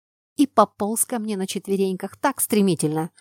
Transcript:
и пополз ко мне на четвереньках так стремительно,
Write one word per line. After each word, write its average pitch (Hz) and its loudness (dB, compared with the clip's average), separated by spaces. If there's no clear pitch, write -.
и 285 4
пополз 214 0
ко 240 -6
мне 214 -6
на 190 -4
четвереньках 190 -4
так - -2
стремительно, 165 0